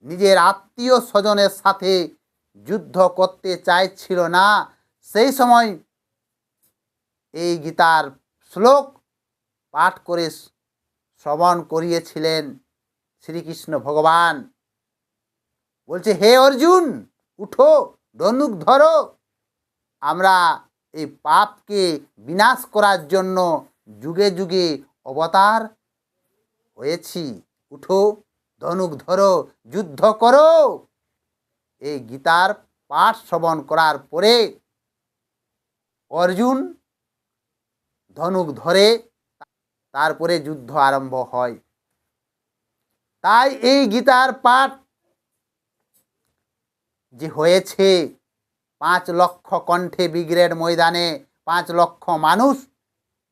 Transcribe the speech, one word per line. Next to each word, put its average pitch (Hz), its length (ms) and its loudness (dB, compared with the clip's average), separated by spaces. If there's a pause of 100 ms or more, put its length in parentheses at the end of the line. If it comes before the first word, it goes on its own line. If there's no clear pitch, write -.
নিজের 185 360 0
আত্মীয় 233 640 0
স্বজনের 202 480 0
সাথে 190 600 -2 (560)
যুদ্ধ 175 420 0
করতে 185 500 -4
চাইছিল 180 680 -2
না, 185 440 2 (300)
সেই 240 300 0
সময় 240 480 2 (1500)
এই 170 240 -4
গীতার 160 540 0 (400)
শ্লোক 269 480 0 (720)
পাঠ 170 280 -2
করে 170 300 -6
শ্রবণ - 1300 -6
করিয়েছিলেন 160 960 -6 (600)
শ্রীকৃষ্ণ 160 580 -10
ভগবান। 156 720 0 (1400)
বলছে, 180 260 -4
"হে 214 240 4
অর্জুন, 277 680 2 (320)
উঠো, 196 560 2 (220)
ধনুক 233 360 -2
ধরো। 277 640 2 (840)
আমরা 175 600 0 (340)
এই 156 120 -10
পাপকে 175 920 -2 (180)
বিনাশ 202 480 -2
করার 196 420 -2
জন্য 185 580 -2 (360)
যুগে 175 300 -2
যুগে 175 500 -4 (240)
অবতার 190 600 0 (1120)
হয়েছি। 151 640 -10 (300)
উঠো, 196 440 -2 (440)
ধনুক 175 360 -6
ধরো, 180 520 0 (220)
যুদ্ধ 165 360 -4
করো।" 269 840 4 (920)
এই 143 200 -10
গীতার 165 540 -2 (340)
পাঠ 185 280 0
শ্রবণ 165 460 -4
করার 156 380 0
পরে 196 600 -2 (1500)
অর্জুন 233 640 -2 (1400)
ধনুক 180 340 -4
ধরে, 190 600 0 (840)
তারপরে 156 480 -2
যুদ্ধ 139 360 -12
আরম্ভ 135 400 0
হয়। 123 440 -6 (1600)
তাই 240 340 2
এই 254 320 2
গীতার 254 460 2
পাঠ 262 380 0 (2500)
যে 135 140 -14
হয়েছে, 180 920 0 (580)
পাঁচ 175 320 -2
লক্ষ 175 460 -2
কণ্ঠে 175 520 -2
ব্রিগেড 170 460 0
ময়দানে 170 720 -2 (180)
পাঁচ 170 280 -4
লক্ষ 170 380 -2
মানুষ 180 580 0 (640)